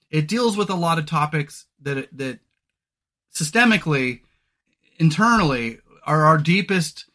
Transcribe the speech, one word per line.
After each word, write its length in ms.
it 160
deals 300
with 120
a 60
lot 240
of 60
topics 600
that, 360
that 220
systemically, 880
internally, 840
are 200
our 120
deepest, 760